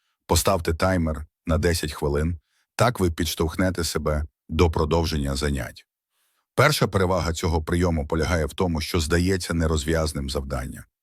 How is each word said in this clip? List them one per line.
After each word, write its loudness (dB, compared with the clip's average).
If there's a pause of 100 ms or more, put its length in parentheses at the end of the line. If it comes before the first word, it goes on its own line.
(260)
поставте 2
таймер 0 (200)
на 2
десять 0
хвилин. -2 (380)
Так 2
ви 2
підштовхнете -2
себе -2 (240)
до 2
продовження 0
занять. -6 (680)
Перша 4
перевага 2
цього 0
прийому 0
полягає 0
в -8
тому, 0
що -2
здається 0
нерозв'язним 0
завдання. -6 (180)